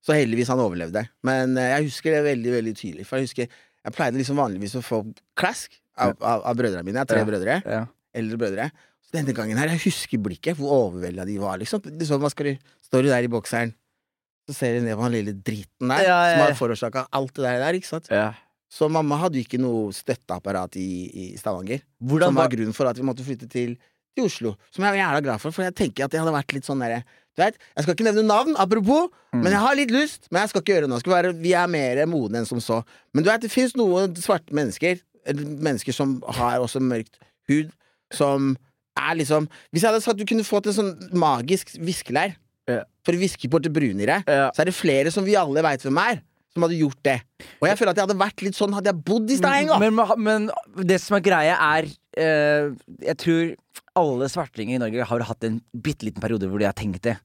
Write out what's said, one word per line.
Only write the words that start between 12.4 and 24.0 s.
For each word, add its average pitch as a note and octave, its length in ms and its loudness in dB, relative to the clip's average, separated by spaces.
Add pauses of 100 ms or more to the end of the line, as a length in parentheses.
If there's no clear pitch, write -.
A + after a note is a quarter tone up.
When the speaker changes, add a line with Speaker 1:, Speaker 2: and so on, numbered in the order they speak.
Speaker 1:
du, C#3 120 -4 (280)
står C3 180 2
du C#3+ 60 4
der B2 140 2
i B2 40 -2
bokseren, A#2 460 -4 (760)
så C#3+ 60 -10
ser A#2+ 240 0
du A#2+ 60 0
ned A2 100 -2
på G#2+ 60 -4
han A#2+ 100 0
lille G#2+ 220 -2
dritten G2+ 560 -8
der, D3+ 140 2
Speaker 2:
Ja, F3 220 4
ja, F3 60 4
Speaker 1:
som E3 100 4
har D3 80 6
Speaker 2:
ja. C#3+ 60 0
Speaker 1:
forårsaket A#2+ 560 -4
alt C3+ 220 -4
det C#3 100 -4
der, B2 160 0
der, D#3 140 0
ikke F#3 140 -6
sant? D#3+ 220 -10
Speaker 2:
Ja. G#2+ 240 0 (380)
Speaker 1:
Så D#3 180 0
mamma D3+ 280 2
hadde E3+ 180 -2
jo B2 80 -2
ikke B2 160 -4
noe A2+ 320 0
støtteapparat F#2+ 840 -6
i, F#2 560 -8
i G2+ 40 -16
Stavanger, G2+ 440 -6 (200)
Speaker 2:
Hvordan D#3 280 2
Speaker 1:
som C3+ 60 2
var C3 120 4
Speaker 2:
var B2 80 -2
Speaker 1:
grunnen A2 180 -2
for C#3 140 -2
at A#2 100 0
vi B2+ 60 -6
måtte C3 220 -4
flytte B2 240 -10
til, A#2+ 260 -4 (400)